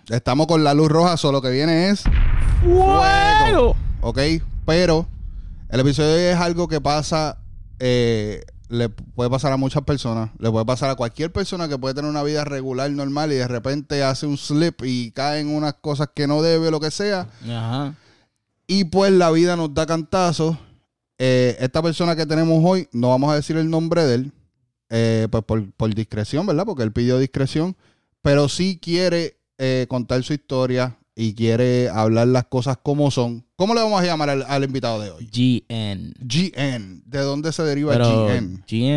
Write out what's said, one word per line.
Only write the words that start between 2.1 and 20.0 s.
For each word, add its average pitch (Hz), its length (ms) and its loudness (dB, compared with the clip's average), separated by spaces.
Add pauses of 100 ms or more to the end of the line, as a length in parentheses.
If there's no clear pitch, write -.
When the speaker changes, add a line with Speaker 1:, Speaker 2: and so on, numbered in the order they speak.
Speaker 2:
¡Fuego! 370 380 4 (420)
Speaker 1:
fuego, 440 320 4 (240)
¿ok? 117 200 -2 (460)
Pero 165 420 2 (600)
el 123 140 0
episodio 147 300 2
de 175 180 4
hoy 180 60 2
es 170 40 2
algo 175 300 -2
que 156 100 -2
pasa, 147 600 -2 (400)
eh, 117 680 0 (240)
le 120 200 -2
puede 120 400 -6
pasar 135 240 0
a 135 40 0
muchas 135 260 -2
personas, 113 460 -4 (100)
le 113 120 0
puede 110 140 0
pasar 127 240 -2
a 135 60 -2
cualquier 139 360 -6
persona 185 380 -6
que 143 80 -4
puede 131 160 -4
tener 147 160 -6
una 147 140 -4
vida 147 200 -2
regular, 135 480 -4
normal, 143 400 -4
y 139 40 0
de 123 120 0
repente 139 560 -4
hace 135 220 -2
un 143 120 -2
slip 160 460 -2
y 123 280 -4
cae 147 280 -4
en 147 100 -4
unas 151 260 -2
cosas 147 380 -4
que 143 140 -2
no 151 140 0
debe, 165 300 2
lo 156 80 0
que 156 120 -6
sea. 202 380 -4 (140)
Speaker 2:
Ajá. 120 520 -6 (720)
Speaker 1:
Y 190 180 2
pues 190 280 2
la 175 180 6
vida 175 240 4
nos 156 180 -4
da 160 120 -2
cantazos. 165 720 0 (600)